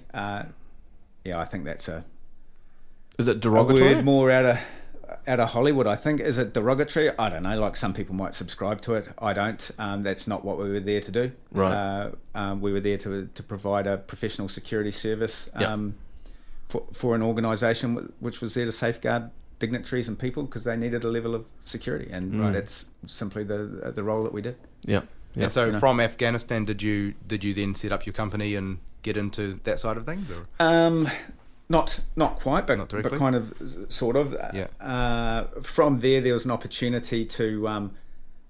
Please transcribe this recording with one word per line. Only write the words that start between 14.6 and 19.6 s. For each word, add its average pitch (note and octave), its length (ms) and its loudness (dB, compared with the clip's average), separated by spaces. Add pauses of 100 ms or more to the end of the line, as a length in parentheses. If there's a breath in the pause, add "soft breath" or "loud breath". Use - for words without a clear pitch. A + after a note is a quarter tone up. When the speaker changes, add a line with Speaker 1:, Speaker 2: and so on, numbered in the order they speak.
Speaker 1:
service, A2 560 -2 (120)
Speaker 2:
Yeah. A2 140 2
Speaker 1:
um, G#2 220 -4 (720 soft breath)
for, - 140 -4 (100)
for A#2+ 220 2
an A2+ 60 2
organisation A2+ 720 2
w-, - 240 -8
which A#2 220 -6
was A2 140 -4
there B2 100 0
to A2+ 60 -2
safeguard A#2+ 580 0 (300)
dignitaries A#2 480 -2